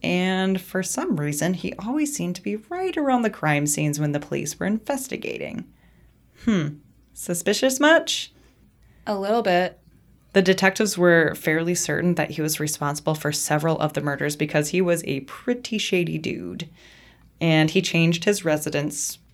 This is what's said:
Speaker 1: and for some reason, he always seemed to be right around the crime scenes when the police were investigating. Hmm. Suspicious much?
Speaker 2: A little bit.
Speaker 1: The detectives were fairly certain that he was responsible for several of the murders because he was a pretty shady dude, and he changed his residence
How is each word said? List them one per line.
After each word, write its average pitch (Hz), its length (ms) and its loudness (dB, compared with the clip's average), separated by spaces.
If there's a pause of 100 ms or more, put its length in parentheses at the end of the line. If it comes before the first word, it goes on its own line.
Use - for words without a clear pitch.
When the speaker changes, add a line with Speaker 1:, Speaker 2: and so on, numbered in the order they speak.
Speaker 1:
and 185 580 2
for 185 220 -4
some 262 360 -2
reason, 147 360 0
he - 240 -6
always 294 360 -2
seemed 175 220 -4
to - 60 -16
be 202 140 -4
right 359 400 -6
around 262 260 2
the 220 80 2
crime 147 360 0
scenes 147 320 0
when 151 140 0
the 147 80 -2
police 143 380 -6
were 175 80 -4
investigating. - 1000 -6 (800)
Hmm. 180 240 2 (460)
Suspicious 214 640 -2
much? 320 520 4 (720)
Speaker 2:
A 208 120 -2
little 208 240 0
bit. 180 360 2 (540)
Speaker 1:
The 190 100 6
detectives 190 560 2
were 170 360 6
fairly 165 400 0
certain 170 400 0
that 156 180 -2
he 160 100 -4
was 151 180 -2
responsible 151 540 -2
for 151 180 -2
several 151 460 0
of 156 140 -2
the 165 80 -4
murders 147 340 -2
because 151 360 0
he 180 100 2
was 175 240 0
a 139 160 -4
pretty - 580 -6
shady 175 400 0
dude, - 500 -8 (720)
and 156 300 4
he 190 120 2
changed 165 420 2
his 202 200 2
residence 151 760 -2 (160)